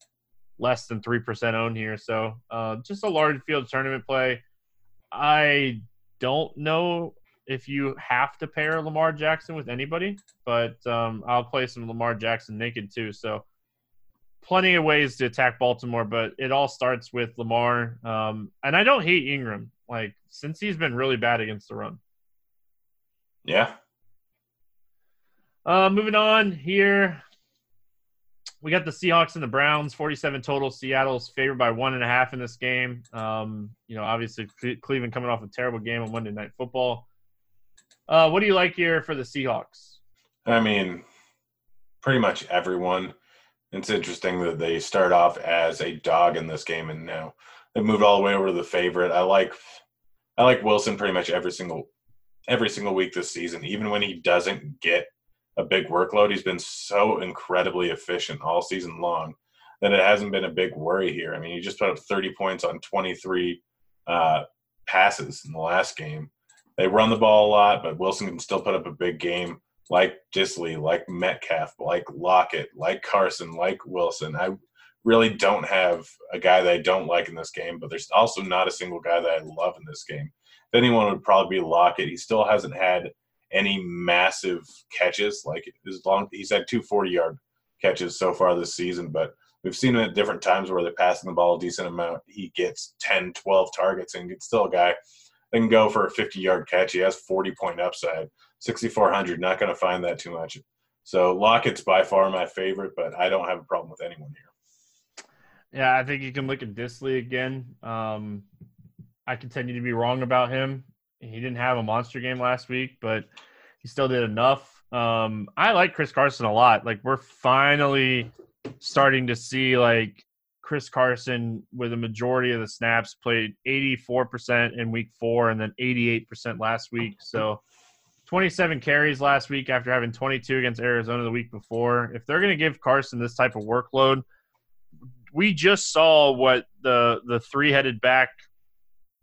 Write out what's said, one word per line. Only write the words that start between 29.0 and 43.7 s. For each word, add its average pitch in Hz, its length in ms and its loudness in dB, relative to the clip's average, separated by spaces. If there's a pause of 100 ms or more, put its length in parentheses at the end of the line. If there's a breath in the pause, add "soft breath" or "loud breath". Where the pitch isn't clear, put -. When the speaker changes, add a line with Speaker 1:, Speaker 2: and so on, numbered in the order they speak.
Speaker 1:
and 165 80 -8
the 127 60 -6
Browns, 147 460 0
forty-seven 147 480 -4
total. 139 280 -2
Seattle's 131 580 -2
favored 135 300 -2
by 123 120 4
one 131 240 -2
and 123 80 -2
a 120 60 -2
half 123 240 2
in 127 80 -8
this 120 160 -10
game. 127 560 -4
Um, 110 580 -6 (160)
you 113 80 -16
know, 110 80 -8
obviously, 113 460 -4 (120)
Cle-, 123 220 -6
Cleveland 123 300 -4
coming 123 180 -4
off 110 140 -2
a - 20 -16
terrible 120 320 -6
game 117 240 -6
on 110 80 -8
Monday 110 220 -8
Night 104 240 -10
Football. 127 520 -4 (1000)
Uh, 160 200 6
what 170 120 2
do 208 60 0
you 196 80 4
like 180 200 2
here 165 260 0
for 156 140 -6
the 135 80 -6
Seahawks? - 760 -6 (460)
Speaker 2:
I 117 140 4
mean, 101 460 0 (1000 soft breath)
pretty 131 160 2
much 101 280 0
everyone. 90 680 -2 (560 soft breath)